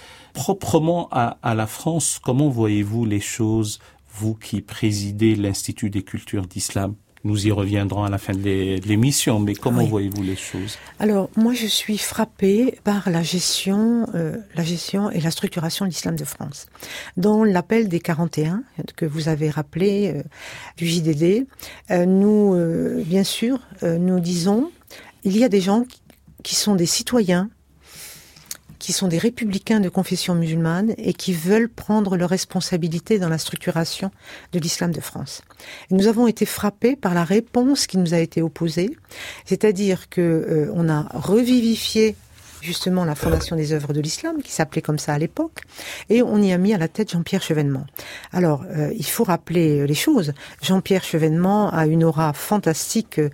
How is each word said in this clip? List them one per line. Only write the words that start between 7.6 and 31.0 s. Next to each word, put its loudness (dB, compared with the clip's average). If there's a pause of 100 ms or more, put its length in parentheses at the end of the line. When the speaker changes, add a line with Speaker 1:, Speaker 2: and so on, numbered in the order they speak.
Speaker 1:
à 0
la 0
fin -6
de -2
l'é-, 0
de -4
l'émission, 2
mais 0
comment 0
Speaker 2:
Oui. 2
Speaker 1:
voyez-vous -2
les -2
choses ? -8 (220)
Speaker 2:
Alors, 0
moi, 4
je -2
suis -2
frappée 0
par 0
la 2
gestion, 0
euh, -2 (200)
la 0
gestion -2
et -2
la 0
structuration -4
de -2
l'islam -4
de -6
France. -12 (500)
Dans 4
l'appel 2
des -2
quarante -2
et 0
un -4 (320)
que -2
vous -4
avez 0
rappelé, 0
euh, -6 (540)
du -4
J 0
D 2
D, 2 (460)
euh, 4
nous, 6
euh, 0
bien 2
sûr, -2 (240)
euh, 0
nous 2
disons, 0 (500)
il 2
y 6
a 6
des 4
gens 2
qui, -14 (420)
qui -6
sont 2
des 4
citoyens, 2 (1300)
qui -6
sont 0
des 2
républicains 0
de 2
confession 0
musulmane 0
et 0